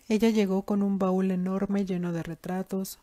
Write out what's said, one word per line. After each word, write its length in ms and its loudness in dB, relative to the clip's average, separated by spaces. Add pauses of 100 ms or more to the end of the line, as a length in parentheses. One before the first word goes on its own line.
ella 220 4
llegó 360 2
con 180 0
un 160 0
baúl 320 2
enorme 520 0
lleno 280 -2
de 100 -4
retratos, 800 -6